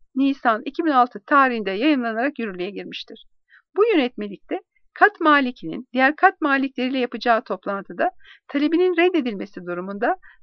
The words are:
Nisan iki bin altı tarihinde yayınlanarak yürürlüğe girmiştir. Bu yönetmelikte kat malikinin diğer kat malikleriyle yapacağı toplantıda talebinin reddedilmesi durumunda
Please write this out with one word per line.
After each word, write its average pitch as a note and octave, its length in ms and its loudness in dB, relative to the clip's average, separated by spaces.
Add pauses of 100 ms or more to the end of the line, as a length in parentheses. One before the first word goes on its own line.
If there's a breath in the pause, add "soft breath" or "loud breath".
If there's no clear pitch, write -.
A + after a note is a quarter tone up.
(140)
Nisan C4 500 0
iki E4+ 200 -6
bin D#4+ 60 0
altı B3 360 2
tarihinde B3 440 2
yayınlanarak A#3+ 680 0
yürürlüğe F#3+ 320 -6
girmiştir. F#3 560 -14 (500 soft breath)
Bu G#4 100 4
yönetmelikte B3+ 720 -2 (340)
kat G#4 260 4
malikinin B3+ 720 0
diğer C4 240 2
kat F#4+ 240 2
malikleriyle C4+ 580 -2
yapacağı A#3+ 460 -2
toplantıda G3 680 -6 (380 soft breath)
talebinin E4 480 0
reddedilmesi A#3+ 680 -2
durumunda G3 500 -4 (260 soft breath)